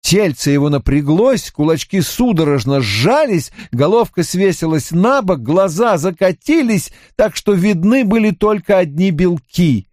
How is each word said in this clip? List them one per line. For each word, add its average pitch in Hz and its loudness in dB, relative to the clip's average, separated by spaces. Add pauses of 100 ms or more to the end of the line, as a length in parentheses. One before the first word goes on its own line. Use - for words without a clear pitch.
тельце 165 0
его 143 0
напряглось, 151 0
кулачки 160 -2
судорожно 143 0
сжались, 165 0 (200)
головка 190 0
свесилась 165 -2
на 233 2
бок, 180 -2
глаза 185 0
закатились, 190 0 (240)
так 214 0
что - -2
видны 202 2
были 214 2
только 208 0
одни 180 0
белки. 160 0